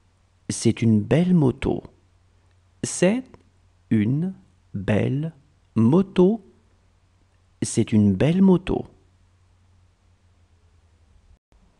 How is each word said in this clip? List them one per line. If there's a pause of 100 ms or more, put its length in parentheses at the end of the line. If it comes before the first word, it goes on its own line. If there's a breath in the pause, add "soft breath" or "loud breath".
(480)
C'est
une
belle
moto. (1000)
C'est (680)
une (380)
belle (420)
moto. (1160)
C'est
une
belle
moto. (3000)